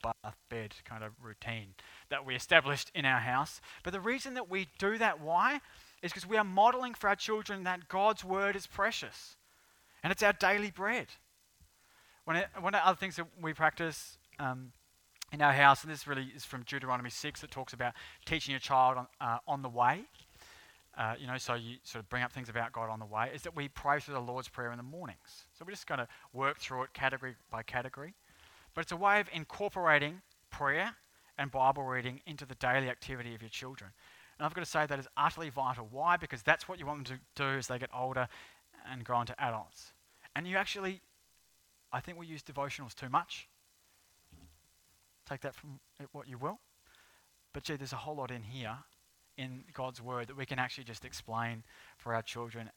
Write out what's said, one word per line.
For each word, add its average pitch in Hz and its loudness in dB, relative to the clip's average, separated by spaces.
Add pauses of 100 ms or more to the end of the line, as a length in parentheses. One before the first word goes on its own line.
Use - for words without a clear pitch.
bath, 110 -6 (140)
bed 110 -6 (100)
kind 113 -12
of 107 -10
routine 110 -10 (340)
that 139 -2
we 131 -2
established 139 6
in 147 2
our 131 6
house. 120 0 (220)
But 175 -4
the 196 -4
reason 247 -2
that 233 -8
we 190 -2 (120)
do 208 2
that, 190 2
why? 185 2 (400)
Is 175 -2
'cause 175 -8
we 220 2
are 214 8
modelling 233 6
for 214 2
our 196 6
children 208 -2
that 180 -2
God's 196 4
word 196 2
is 196 -8
precious - -2 (640)
and 170 2
it's 196 2
our 202 10
daily 202 2
bread. 196 -2 (1160)
One 165 0
of, 196 2 (180)
one 190 0
of 190 6
the 170 8
other 185 6
things 185 -6
that 170 -6 (120)
we 160 -2
practice, 160 0 (220)
um, 131 -4 (580)
in 147 0
our 147 10
house, 139 10
and 156 -8
this 143 -10
really 135 -2 (100)
is 139 -14
from 127 -10
Deuteronomy 127 -2
six, - -8
that 151 -14
talks 131 -10
about 123 -2 (320)
teaching 156 -2
your 135 -2
child 131 6
on, 123 -4 (140)
uh, 117 0
on 139 -2
the 131 -4
way. 127 4 (920)
Uh, 113 -2
you 135 -12
know, 127 -6
so 123 -2
you 120 -6
sort 110 -10
of 92 -16
bring 123 0
up 123 -2
things 123 -10
about 117 -2
God 113 -4
on 110 -6
the 110 -10
way, 107 -2
is 151 -10
that 165 -10
we 143 -4
pray 143 2
through 143 -12
the 131 0
Lord's 123 -6
Prayer 120 -6
in 120 -8
the 120 -12
mornings. 143 -14
So - -18
we're 185 -14
just - -14
gonna 127 -2 (260)
work 135 0
through 131 -4
it 135 -10
category 131 -2 (140)
by 113 -6
category. 135 -6 (640)
But 165 -4
it's 160 -6
a 170 -4
way 202 6
of 196 -2
incorporating 165 2 (280)
prayer 156 0 (420)
and 139 -2
Bible 135 4
reading 127 -2
into 147 -12
the 127 -12
daily 131 2
activity 120 -8
of 107 -14
your 113 -14
children. 127 -12 (460)
And 147 -4
I've 156 -4
gotta 175 -6
say 151 2
that 139 -2
is 131 -10
utterly 160 0
vital. 123 -4
Why? 156 2
Because 143 -6
that's - 4
what 180 -8
you 147 -10
want 143 -6
them 131 -8
to - -16 (120)
do 135 0
as 123 -4
they 123 -2
get 123 -8
older 127 -2 (580)
and 127 -12
grow 120 2
into 120 -6
adults. 113 -6 (420)
And 165 -4
you 185 0
actually, 190 -2 (880)
I 127 -2
think 170 -12
we 170 -12
use 156 -12
devotionals 139 -8
too 131 -10
much. 165 -2 (1800)
Take 135 -8
that 135 -6
from 139 -18 (200)
it 139 -16
what 143 -14
you 127 -12
will. 165 -6 (960)
But 143 -10
gee, 156 -6
there's 139 -10
a 127 -6
whole 147 -8
lot 131 -6
in 120 -10
here, 120 -8 (580)
in 131 -10
God's 127 -8
word, 120 -6
that 139 -14
we 135 -8
can 131 -4
actually 127 -4
just 117 -14
explain 113 -6 (340)
for 117 -4
our 113 0
children. 117 -10